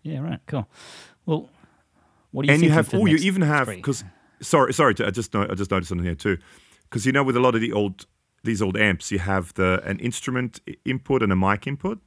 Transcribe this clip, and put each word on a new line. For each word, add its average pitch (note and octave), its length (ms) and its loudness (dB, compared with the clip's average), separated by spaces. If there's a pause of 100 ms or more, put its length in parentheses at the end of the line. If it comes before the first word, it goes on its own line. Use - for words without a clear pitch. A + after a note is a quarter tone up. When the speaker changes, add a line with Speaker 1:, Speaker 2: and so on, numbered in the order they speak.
Speaker 1:
Yeah, D#3 180 -8
right. D#3+ 260 -6
Cool. C3+ 200 -6 (580)
Well, D#3+ 240 -2 (800)
what C#3 120 -4
do D3 40 2
you C#3+ 60 6
Speaker 2:
and D#3 100 6
you E3 60 6
Speaker 1:
thinking D3+ 60 6
Speaker 2:
have, E3 120 6
Speaker 1:
for - 100 -6
the - 60 -
Speaker 2:
oh, - 20 4
you D#3 80 6
Speaker 1:
next E3 120 2
Speaker 2:
even F#3+ 180 2
have, D3 240 2
Speaker 1:
three? F#2 140 -10
Speaker 2:
'cause, C3+ 220 -4 (380)
sorry, C3 320 4
sorry, C3 220 4
to, A#2 120 -2
I G2 40 -2
just A2 220 -6
no-, G2+ 160 0
I F#2+ 40 -4
just F#2+ 160 -4
noticed F#2 200 -2
something F2 160 -4
here E2+ 100 -4
too. F#2 220 -2 (520)
'Cause, A2 160 -6
you C3 60 2
know, C#3 120 2
with C3 140 0
a - 20 2
lot B2+ 160 4
of A2 60 0
the A2+ 100 -4
old, G2+ 340 -2 (380)
these G#2+ 180 -2
old F#2+ 160 -2
amps, G2+ 340 0
you G2 80 -2
have F#2+ 340 -4
the, F#2 320 2
an F#2+ 140 -6
instrument B2+ 680 -6
i-, - 80 -12 (100)
input C3 360 -2
and G2+ 100 2
a F#2 40 4
mic G2 320 0
input. F#3 400 -8